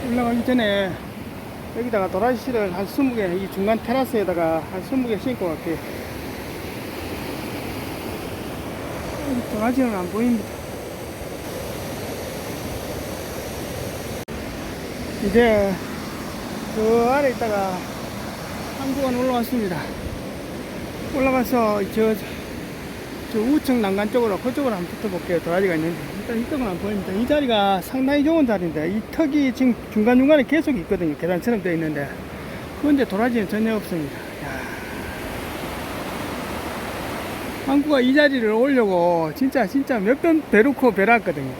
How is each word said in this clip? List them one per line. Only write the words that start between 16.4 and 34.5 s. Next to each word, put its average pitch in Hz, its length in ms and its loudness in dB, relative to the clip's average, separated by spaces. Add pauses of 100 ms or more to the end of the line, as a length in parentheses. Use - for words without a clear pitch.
저 226 360 4
아래 285 180 4
있다가 208 480 0 (1000)
항구간 269 360 0
올라왔습니다. 240 640 2 (1400)
올라가서 247 680 2 (140)
저, 220 180 4 (1160)
저 226 80 0
우측 254 380 4
난간 202 340 2
쪽으로, 226 260 4
그쪽으로 254 380 0
한번 175 200 -4
붙어볼게요. 175 440 -2
도라지가 175 360 2
있는데 160 220 0 (220)
일단 226 200 -2
이쪽은 254 280 -2
안 180 120 -2
보입니다. 196 340 -2
이 220 140 2
자리가 220 540 4
상당히 269 420 2
좋은 320 220 6
자리인데 170 440 0
이 214 120 0 (100)
턱이 285 420 2
지금 254 200 4 (200)
중간중간에 254 500 6
계속 294 340 2
있거든요. 165 400 0
계단처럼 180 460 0
되어 175 100 2
있는데 156 340 -2 (760)
그런데 285 240 6
도라지는 220 440 2
전혀 220 280 2
없습니다. 151 380 -4
야. - 460 -8 (3000)